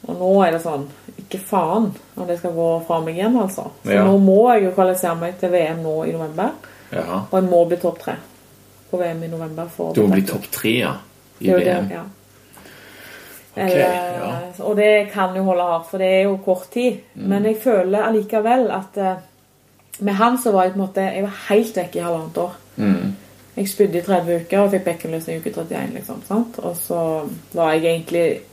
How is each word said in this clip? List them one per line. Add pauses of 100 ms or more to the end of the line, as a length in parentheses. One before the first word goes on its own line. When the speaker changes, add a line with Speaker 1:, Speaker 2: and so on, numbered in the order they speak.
Speaker 1:
Og
nå
er
det
sånn, (340)
ikke
faen (240)
om
det
skal
gå
fra
meg
igjen,
altså. (160)
Så
Speaker 2:
Ja.
Speaker 1:
nå
må
jeg
jo
kvalifisere
meg
til
V (100)
M
nå
i
november. (400)
Speaker 2:
Jaha.
Speaker 1:
Og
jeg
må
bli
topp
tre (760)
på
V
M
i
november
for
å
Speaker 2:
Du
må
bli
Speaker 1:
tatt. (100)
Speaker 2:
topp
tre,
ja, (440)
i
Speaker 1:
Det
er
jo
det,
Speaker 2:
V
M.
Speaker 1:
ja. (1500)
Speaker 2:
Ok,
Speaker 1:
Eller,
Speaker 2:
ja.
Speaker 1:
og
det
kan
jo
holde
hardt,
for
det
er
jo
kort
tid. (140)
Speaker 2:
Mm.
Speaker 1:
Men
jeg
føler
allikevel
at,
eh, (840)
med
han
så
var
jeg
på
en
måte, (100)
jeg
var (160)
helt
vekk
i
halvannet
år. (240)
Speaker 2:
Mm. (460)
Speaker 1:
Jeg
spydde
i
tredve
uker
og
fikk
bekkenløs
i
uke
trettién,
liksom,
sant?
Og
så (520)
var
jeg
egentlig (120)